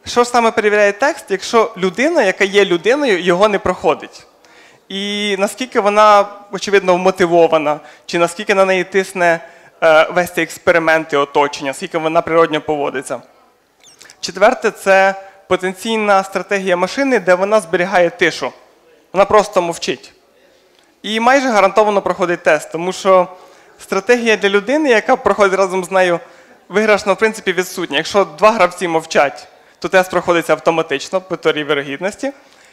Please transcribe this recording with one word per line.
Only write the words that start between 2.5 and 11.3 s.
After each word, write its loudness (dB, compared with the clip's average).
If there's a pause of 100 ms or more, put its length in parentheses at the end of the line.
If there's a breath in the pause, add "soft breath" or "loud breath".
людиною, 0
його 2
не -2
проходить? -4 (600 soft breath)
І -4
наскільки -4
вона, 4 (260)
очевидно, 2
вмотивована, 2 (260 loud breath)
чи -4
наскільки -2
на 4
неї 0
тисне, 0 (420 loud breath)
е, 6
весь -2
цей -2
експеримент 0
і 0
оточення, -2